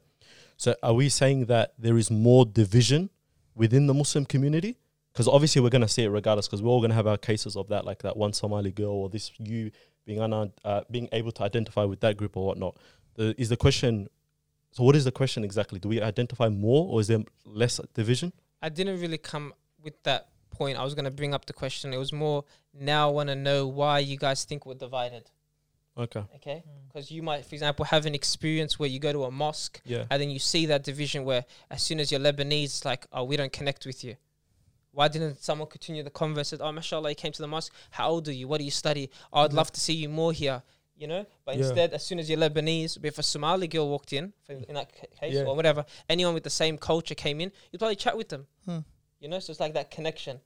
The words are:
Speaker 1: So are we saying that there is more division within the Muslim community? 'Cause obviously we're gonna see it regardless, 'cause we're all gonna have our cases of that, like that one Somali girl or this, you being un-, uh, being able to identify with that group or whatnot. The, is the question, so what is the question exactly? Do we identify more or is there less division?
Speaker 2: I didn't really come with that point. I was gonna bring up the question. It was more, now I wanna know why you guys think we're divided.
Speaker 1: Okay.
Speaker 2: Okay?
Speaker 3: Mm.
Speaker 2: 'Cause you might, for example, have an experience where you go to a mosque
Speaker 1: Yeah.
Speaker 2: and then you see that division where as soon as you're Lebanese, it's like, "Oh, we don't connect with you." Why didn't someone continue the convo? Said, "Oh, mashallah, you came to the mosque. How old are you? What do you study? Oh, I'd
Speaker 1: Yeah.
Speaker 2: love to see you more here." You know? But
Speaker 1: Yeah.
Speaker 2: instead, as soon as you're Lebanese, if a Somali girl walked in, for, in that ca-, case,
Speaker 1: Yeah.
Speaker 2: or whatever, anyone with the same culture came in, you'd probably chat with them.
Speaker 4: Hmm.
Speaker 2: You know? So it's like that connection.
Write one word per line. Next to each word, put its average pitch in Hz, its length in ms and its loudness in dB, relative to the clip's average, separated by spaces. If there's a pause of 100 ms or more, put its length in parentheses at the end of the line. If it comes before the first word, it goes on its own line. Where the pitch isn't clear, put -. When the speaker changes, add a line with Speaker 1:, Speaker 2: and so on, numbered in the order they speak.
(580)
Speaker 1:
So 120 240 2
are 120 100 4
we 135 160 6
saying 135 380 4
that 113 320 4
there 117 180 4
is 110 140 4
more 120 340 10
division 113 640 4 (460)
within 117 320 6
the 135 80 4
Muslim 143 320 0
community? 156 500 0 (380)
'Cause 117 120 2
obviously 143 360 8
we're 120 80 6
gonna 117 180 4
see - 140 2
it 110 60 4
regardless, 104 380 2
'cause 98 140 -4
we're 113 100 0
all 123 120 6
gonna 113 120 4
have 110 120 4
our 107 100 4
cases 107 400 -4
of 98 120 -6
that, 98 180 -2
like 98 160 -8
that 98 160 -4
one 104 160 0
Somali 104 360 -2
girl 101 200 -4
or 98 180 -4
this, 107 300 -10
you 110 320 -6 (340)
being 107 160 -6
un-, 110 320 -2 (120)
uh, 101 260 0
being 120 220 -6
able 113 200 -2
to - 100 -10
identify 104 420 0
with 98 160 -2
that 107 180 2
group 104 180 -6
or 95 100 -2
whatnot. 92 300 -4 (380)
The, 110 260 -2
is 117 80 -2
the 117 80 0
question, 117 520 2 (640)
so 123 120 2
what 139 100 10
is 147 100 4
the 127 80 -2
question 131 300 -4
exactly? 101 360 -4
Do 104 100 -6
we 110 140 -2
identify 120 480 0
more 113 360 2
or 113 140 0
is 104 80 0
there 107 160 2 (220)
less 107 340 -2 (140)
division? 123 380 0 (280)
Speaker 2:
I 156 100 -6
didn't 185 300 -4
really 165 180 -6
come 147 360 -10 (280)
with 151 200 -16
that 135 260 -2 (220)
point. 139 280 -4
I 123 60 -4
was 143 100 -6
gonna 139 180 -4
bring 143 220 -6
up - 120 -6
the - 60 -14
question. 135 400 -8
It 131 60 -4
was 135 140 -6
more, 147 320 -2 (300)
now 147 340 2
I 143 40 2
wanna 143 240 0
know 139 320 0
why 143 320 2
you 139 160 -4
guys 135 280 -2
think 147 220 -10
we're 131 80 -12
divided. 123 560 -8 (640)
Speaker 1:
Okay. 113 280 -6 (120)
Speaker 2:
Okay? 147 300 -12
Speaker 3:
Mm. 139 260 -20
Speaker 2:
'Cause 143 180 -14
you 160 120 -10
might, 151 220 -4
for - 100 -16
example, 147 320 -2
have 156 200 4
an 151 80 -2
experience 156 640 -2
where 147 100 0
you 131 120 -6
go 147 120 0
to 143 120 -2
a 127 60 -4
mosque 151 540 -6
Speaker 1:
Yeah. 117 260 -4
Speaker 2:
and 139 120 2
then 143 80 -4
you 135 80 -6
see 165 280 0
that 143 180 2
division 143 400 -4
where 127 200 0 (260)
as 139 120 -6
soon 160 180 -2
as 143 120 -2
you're 139 80 0
Lebanese, 143 440 2
it's - 200 -6
like, 127 280 -4
"Oh, 131 120 -4
we 139 120 -2
don't 139 160 -4
connect 143 320 -6
with 135 200 -12
you." 113 120 -12 (760)
Why 143 160 4
didn't 156 340 -6
someone 151 260 -4
continue 156 340 -12
the 139 80 0
convo? 156 340 -2
Said, 147 160 -8
"Oh, 151 120 -4
mashallah, 156 380 -4
you 151 40 -4
came 156 180 -6
to - 100 -10
the 147 60 -8
mosque. 156 240 -6 (180)
How 123 200 0
old 165 180 0
are 147 40 -4
you? 127 160 -8
What 151 100 0
do 147 60 -6
you 143 80 -6
study? 147 380 -2 (220)
Oh, 147 100 6
I'd 151 100 4
Speaker 1:
Yeah. 143 40 0
Speaker 2:
love 160 160 4
to - 80 -6
see - 140 0
you 156 140 -4
more 160 240 0
here." 135 300 -4 (340)
You 151 100 -14
know? 185 200 -6 (180)
But 127 120 -6
Speaker 1:
Yeah. 131 100 2
Speaker 2:
instead, 165 280 2
as 147 100 -6
soon 180 140 -6
as 156 100 -6
you're 156 120 0
Lebanese, 160 640 0
if 151 160 -6
a - 20 -6
Somali 165 460 0
girl 156 200 0
walked 143 240 -6
in, 165 200 -6 (100)
for, 143 120 -18
in 135 200 -12
that - 180 -8
ca-, - 140 -20 (140)
case, 135 140 -4
Speaker 1:
Yeah. 139 100 0
Speaker 2:
or 135 100 -2
whatever, 147 300 2 (240)
anyone 175 260 2
with 160 80 -4
the 143 80 -8
same 160 260 0
culture 165 380 -2
came 147 260 -4
in, 185 120 -6 (180)
you'd 180 80 -14
probably 220 160 -2
chat 220 220 -2
with 226 140 -8
them. 139 180 -12 (160)
Speaker 4:
Hmm. 170 160 -8 (400)
Speaker 2:
You 147 80 -16
know? 180 100 -8
So 180 140 -12
it's 151 80 -8
like 156 140 -4
that 143 180 -6
connection. 156 540 -8